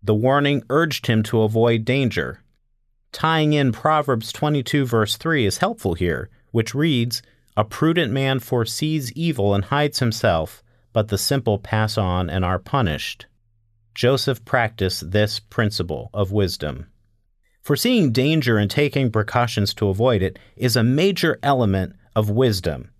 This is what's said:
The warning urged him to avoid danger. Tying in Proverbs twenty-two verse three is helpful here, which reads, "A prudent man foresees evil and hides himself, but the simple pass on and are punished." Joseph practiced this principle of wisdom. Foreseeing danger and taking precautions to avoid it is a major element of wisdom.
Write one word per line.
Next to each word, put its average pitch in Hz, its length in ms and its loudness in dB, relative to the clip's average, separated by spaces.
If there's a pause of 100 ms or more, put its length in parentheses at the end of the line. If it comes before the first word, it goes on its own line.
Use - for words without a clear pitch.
The 107 140 0
warning 139 540 2
urged 151 380 0
him 110 160 2
to 110 180 0
avoid 113 420 2
danger. 113 580 -2 (720)
Tying 160 400 0
in 139 220 2
Proverbs 143 580 0
twenty-two 147 540 0
verse 113 320 2
three 151 280 0
is 98 120 0
helpful 180 380 -2
here, 85 340 -2 (220)
which 113 220 -2
reads, 127 480 0 (360)
"A 107 80 2
prudent 160 480 0
man 135 260 0
foresees 127 720 -2
evil 139 420 0
and 98 120 0
hides 147 340 0
himself, 107 640 0 (300)
but 107 160 0
the 101 80 0
simple 117 420 0
pass 107 380 -2
on 90 320 0
and 92 140 -2
are 90 140 0
punished." - 680 -4 (680)
Joseph 131 520 0
practiced 98 680 -2
this 104 280 0
principle - 760 -4
of 98 180 -2
wisdom. 80 560 -2 (720)
Foreseeing 196 500 2
danger 127 460 2
and 104 140 2
taking 139 400 0
precautions 113 640 0
to 104 140 0
avoid 104 340 2
it - 160 -4 (160)
is 120 200 0
a 120 80 4
major 156 600 2
element 104 500 0 (220)
of 107 140 2
wisdom. 95 600 0 (100)